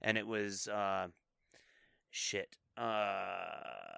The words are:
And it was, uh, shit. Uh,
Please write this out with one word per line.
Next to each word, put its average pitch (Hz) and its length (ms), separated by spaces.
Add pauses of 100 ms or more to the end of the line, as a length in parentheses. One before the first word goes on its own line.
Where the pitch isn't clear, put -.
And 110 160
it 104 100
was, 104 400
uh, 98 400 (1040)
shit. - 440 (220)
Uh, 92 1200